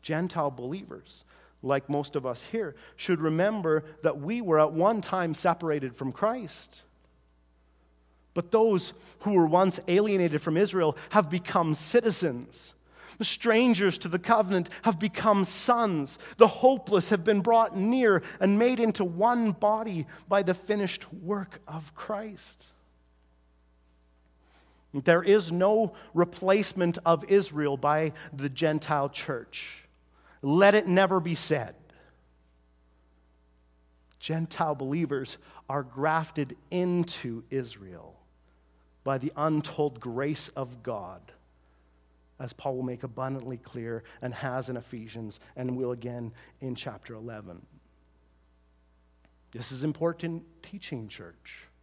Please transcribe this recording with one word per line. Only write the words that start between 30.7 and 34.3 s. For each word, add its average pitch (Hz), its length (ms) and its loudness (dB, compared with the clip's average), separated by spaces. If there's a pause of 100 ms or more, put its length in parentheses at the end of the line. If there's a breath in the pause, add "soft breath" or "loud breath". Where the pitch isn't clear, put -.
it 208 120 4
never 185 320 6
be 170 140 -2
said. 127 400 -2 (2500)
Gentile 160 560 -4